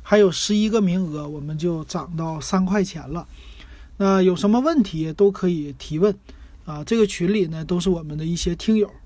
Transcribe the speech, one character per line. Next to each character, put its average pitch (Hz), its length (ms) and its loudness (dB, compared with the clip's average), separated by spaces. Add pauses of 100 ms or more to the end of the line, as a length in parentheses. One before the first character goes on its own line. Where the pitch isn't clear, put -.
还 208 180 4
有 190 120 6
十 208 240 -2
一 214 140 2
个 220 120 2
名 185 300 2
额， 151 160 -8
我 147 140 -10
们 151 160 -8
就 165 260 -2
涨 165 320 -8
到 160 240 -4
三 185 260 0
块 196 160 2
钱 156 280 -4
了。 160 180 -8 (720)
那 196 240 4
有 185 120 4
什 190 160 2
么 240 120 4
问 311 200 2
题 160 300 -2
都 202 180 4
可 190 200 -2
以 147 280 -4
提 151 220 -6
问 202 160 2 (500)
啊， 151 200 -10
这 233 100 0
个 220 100 4
群 185 280 -2
里 196 140 2
呢 160 180 -8
都 180 120 -2
是 175 120 0
我 170 120 0
们 151 160 -8
的 156 80 -4
一 170 80 -2
些 175 220 -2
听 220 220 2
友 202 120 2 (160)